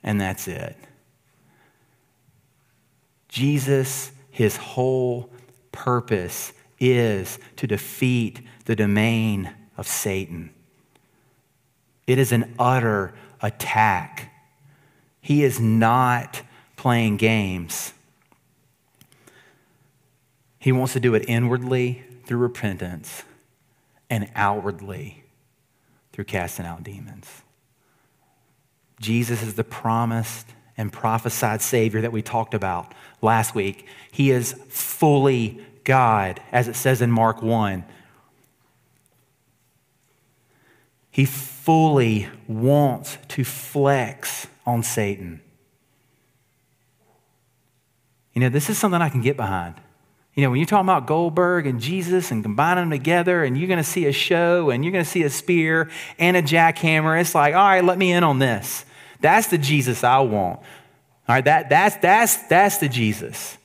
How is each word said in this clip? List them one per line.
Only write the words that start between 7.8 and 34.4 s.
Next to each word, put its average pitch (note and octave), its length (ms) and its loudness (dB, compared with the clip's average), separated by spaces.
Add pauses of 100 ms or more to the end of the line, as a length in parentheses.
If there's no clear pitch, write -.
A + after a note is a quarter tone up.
the A#2 100 -2
domain G#2+ 760 0 (280)
of F#2 100 -10
Satan. E2+ 640 -8 (1600)
It B2+ 100 2
is B2 160 2
an A2+ 260 -2
utter A#2 540 0 (280)
attack. G#2 880 -2 (920)
He D3 240 2
is A#2 160 0
not A#2 800 2 (340)
playing A#2 400 0
games. F#2+ 800 -2 (2750)
He C3 140 0
wants B2+ 200 -2
to C3+ 60 -2
do A#2+ 160 2
it G#2+ 120 0
inwardly B2 760 -2 (220)
through A#2+ 140 -4
repentance F#2 840 -6 (840)
and G#2+ 260 -4
outwardly G2+ 880 -4 (880)
through G2+ 140 -12
casting F2 400 -8
out E2+ 180 -14
demons. G2+ 580 -20 (1600)
Jesus A2+ 420 -2
is G#2+ 140 -8
the A2 80 -4
promised A2+ 840 -4 (300)
and G#2+ 160 -6
prophesied A2+ 680 -2
Savior A2+ 400 0
that A#2 100 -4
we A2 100 -4
talked A2+ 320 -6
about F#2+ 400 -6 (300)
last A2+ 320 2
week. G2+ 320 -6 (240)
He C#3 200 2
is B2 220 0 (160)